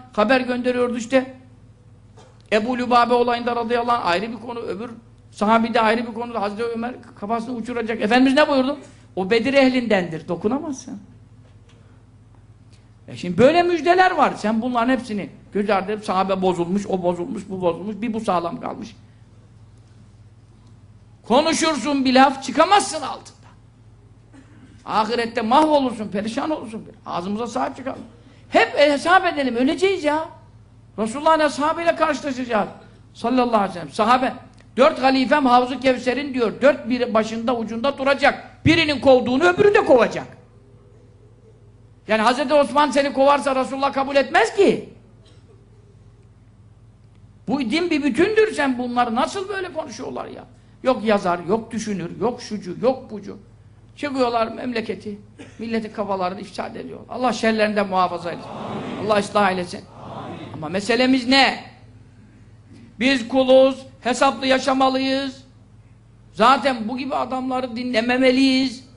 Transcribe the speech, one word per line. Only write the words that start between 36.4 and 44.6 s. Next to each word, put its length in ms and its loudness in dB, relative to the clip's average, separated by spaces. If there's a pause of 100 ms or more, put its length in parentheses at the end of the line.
"dört 260 2
bir 260 -2
başında 420 -2
ucunda 420 -4
duracak. 680 0
Birinin 340 4
kovduğunu 440 4
öbürü 300 4
de 100 4
kovacak." 420 4 (1800)
Yani 140 2
Hazreti 320 2
Osman 360 4
seni 220 2
kovarsa 440 2
Resulullah 360 -2
kabul 240 -2
etmez 400 0
ki. 380 2 (2500)